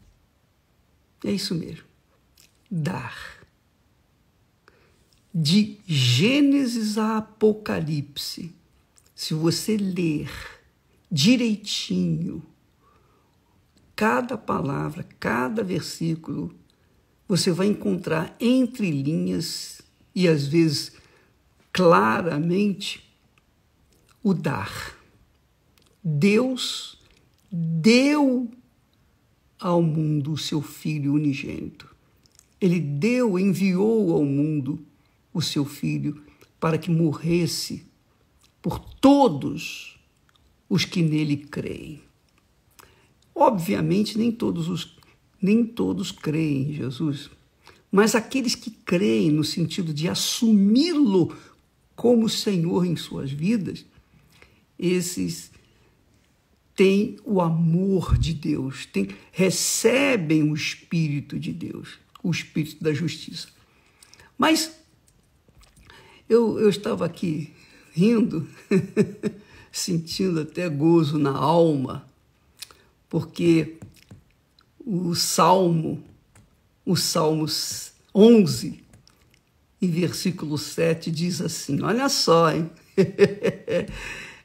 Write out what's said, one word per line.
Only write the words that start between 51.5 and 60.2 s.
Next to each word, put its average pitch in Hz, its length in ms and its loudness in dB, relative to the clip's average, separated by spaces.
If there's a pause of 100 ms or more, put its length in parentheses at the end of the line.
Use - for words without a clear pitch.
como 226 340 4
Senhor 180 560 0
em 170 100 0
suas 143 360 -8
vidas, 170 540 -2 (920)
esses 180 720 -2 (1200)
têm 196 480 4
o 202 160 0
amor 170 800 2
de 139 160 0
Deus, 143 520 -6
têm, 196 240 -4 (220)
recebem 190 1120 2